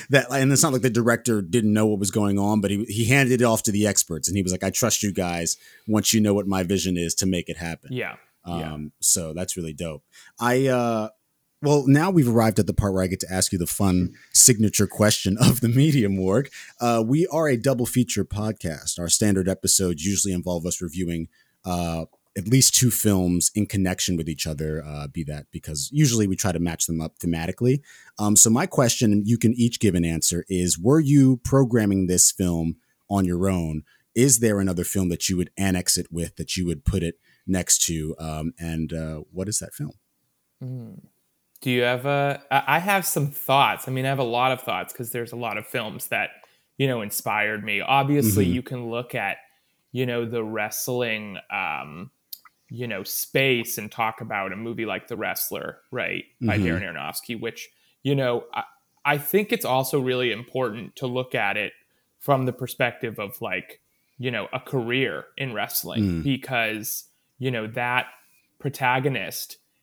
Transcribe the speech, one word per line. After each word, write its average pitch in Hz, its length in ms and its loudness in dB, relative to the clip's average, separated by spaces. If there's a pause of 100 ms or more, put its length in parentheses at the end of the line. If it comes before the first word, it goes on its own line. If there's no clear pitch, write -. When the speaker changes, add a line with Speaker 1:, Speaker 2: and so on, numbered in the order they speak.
(120)
Speaker 1:
That, 135 180 4
and 135 220 4
it's 135 100 4
not 147 120 2
like 117 100 2
the 127 80 2
director 113 500 2
didn't 107 320 2
know 107 140 4
what 107 100 2
was 95 140 -2
going 101 260 2
on, 104 240 2
but 95 80 0
he, 101 140 0
he 110 220 -2
handed 127 360 4
it 123 40 6
off 113 180 2
to 110 80 0
the 104 160 2
experts 85 400 -2
and 92 100 -2
he 95 60 2
was 90 80 -2
like, 90 120 -4
"I 95 60 0
trust - 320 0
you 104 100 -2
guys 85 460 -4 (300)
once 107 260 2
you 113 80 4
know 101 140 4
what 98 120 -2
my 95 140 0
vision 90 360 0
is 85 180 -2
to - 100 -2
make 90 240 -2
it 80 80 -10
happen." 85 360 -10
Speaker 2:
Yeah. 110 240 -8 (280)
Yeah. 80 280 -6
Speaker 1:
Um, 76 260 -10
so 80 340 0
that's 90 220 -6
really 80 180 -6
dope. 78 300 -10 (340)
I, 127 300 2
uh, 117 420 0 (520)
well, 143 260 4
now 151 240 6
we've 156 160 6
arrived 113 320 4
at 87 80 2
the 98 60 -2
part 98 200 0
where 92 80 2
I 92 60 2
get 92 140 -4
to 85 100 -8
ask 92 220 0
you 92 40 0
the 85 80 0
fun 90 500 2 (180)
signature 104 520 6
question 104 540 2
of 127 220 6
the 117 80 2
Media 131 400 4
Morgue. 98 400 2 (320)
Uh, 117 260 2
we 156 200 2
are 156 200 0
a 131 80 4
double 120 300 0
feature 113 400 0
podcast. 101 760 -6
Our 85 80 -4
standard - 400 2
episodes 90 580 0
usually 95 280 0
involve 85 320 -4
us 87 160 -4
reviewing, 85 480 -6 (340)
uh, 85 400 -4 (340)
at 95 120 -6
least 127 260 6
two 123 160 4
films 90 640 2
in 104 100 2
connection 92 520 -2
with 78 100 -4
each 78 180 -6
other, 78 400 -4
uh, 73 220 -8
be 80 160 -8
that 73 260 -8
because 76 440 -8
usually 117 340 2
we 95 80 -2
try 92 160 -2
to 85 80 -2
match 82 260 -2
them 82 140 -4
up 80 200 -8
thematically. 87 600 0 (400)
Um, 104 160 2
so 110 140 10
my 131 160 4
question, 113 600 2
you 117 120 2
can 113 160 4
each 120 260 0
give 95 160 4
an 87 80 2
answer, 85 460 -2
is 90 280 0
were 127 220 4
you 135 460 6
programming 110 640 4
this 90 220 4
film 85 460 -2 (340)
on 98 140 2
your 90 260 0
own? 80 340 -2 (300)
Is 123 260 4
there 107 200 2
another 92 240 0
film 95 240 0
that 85 220 -2
you 92 80 0
would 87 200 -2
annex 92 400 0
it 87 140 -6
with, 82 240 -6
that - 220 -8
you 90 80 -2
would 85 180 -4
put 92 200 0
it 85 160 -6 (280)
next 92 360 0
to? 80 360 -4
Um, 80 400 -6
and, 80 340 -4
uh, 78 280 -8 (100)
what 92 160 -6
is 104 120 -4
that 80 140 -10
film? - 200 -10 (680)
Speaker 2:
Mm. 127 380 -12 (640)
Do 127 100 -2
you 123 120 2
have 123 220 0
a, 143 360 0 (100)
I, 139 240 2
I 165 40 2
have 190 260 0
some 143 260 0
thoughts. 131 560 2
I 131 40 -8
mean, 131 140 -4
I 135 40 -2
have 135 100 -2
a 131 40 -2
lot 120 280 0
of 127 100 -4
thoughts 92 320 -6
'cause 117 180 -10
there's 117 200 -8
a 113 60 -12
lot 110 200 -6
of 104 80 -8
films 117 420 -8
that, 104 220 -4 (480)
you 135 100 2
know, 123 140 -2
inspired 104 600 -2
me. 104 180 -2
Obviously, 135 640 2
Speaker 1:
Mm-hmm. 87 80 0
Speaker 2:
you 85 80 -2
can 120 300 -10
look 120 240 -6
at, 101 220 -4 (540)
you 127 140 -2
know, 120 200 -2
the 113 180 -4
wrestling, 110 920 -4 (140)
um, 80 600 -8 (580)
you 120 180 -10
know, 101 160 -8
space 131 760 -2
and 107 140 -10
talk 113 300 -4
about 101 300 -6
a 95 60 -10
movie 110 280 -8
like 95 220 -8
The 117 80 -10
Wrestler, - 600 -8 (120)
right, 95 360 -6 (160)
by 104 160 0
Speaker 1:
Mm-hmm. 98 80 2
Speaker 2:
Darren 87 280 -4
Aronofsky, 82 460 -10
which, 110 300 -10 (340)
you 139 120 0
know, 123 280 0 (100)
I, - 100 -6 (420)
I 147 120 2
think 196 360 -2
it's - 120 -4
also 135 360 0
really 127 320 0
important 120 640 -6
to 135 100 -6
look 127 260 -4
at 104 220 -2
it 104 160 -4 (480)
from 131 260 0
the 123 80 -2
perspective 120 640 -6
of, 101 220 -10
like, 92 380 -8 (380)
you 123 140 -6
know, 104 200 -6
a - 80 -6
career 120 640 -2 (120)
in 131 160 -6
wrestling 104 500 -4
Speaker 1:
Mm. 85 200 0
Speaker 2:
because, 113 800 -4 (340)
you 127 120 -2
know, 110 160 -4
that 123 400 -2 (520)
protagonist 131 1000 -2 (260)